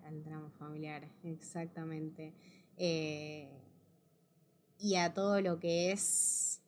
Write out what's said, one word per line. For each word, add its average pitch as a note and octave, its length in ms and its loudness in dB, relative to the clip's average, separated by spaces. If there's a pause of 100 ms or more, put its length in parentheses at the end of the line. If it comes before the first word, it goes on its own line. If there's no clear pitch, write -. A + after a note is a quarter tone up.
al D#3 180 -10
drama D#3 340 -10
familiar, D3+ 520 -8 (160)
exactamente. D#3+ 1080 -6 (440)
Eh, D3+ 760 0 (1300)
y G3+ 160 4
a F3 180 4
todo G3+ 280 4
lo F3 180 2
que E3+ 320 4
es - 760 2